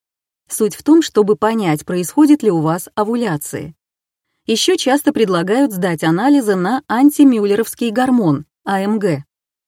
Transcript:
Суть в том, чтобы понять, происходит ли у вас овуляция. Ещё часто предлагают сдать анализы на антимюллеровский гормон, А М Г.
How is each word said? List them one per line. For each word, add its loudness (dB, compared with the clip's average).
Суть -4
в -20
том, 4
чтобы 0
понять, -2
происходит 2
ли 2
у 0
вас -4
овуляция. -4
Ещё 0
часто 0
предлагают 0
сдать -4
анализы 2
на -2
антимюллеровский 2
гормон, 0
А -4
М -2
Г. -4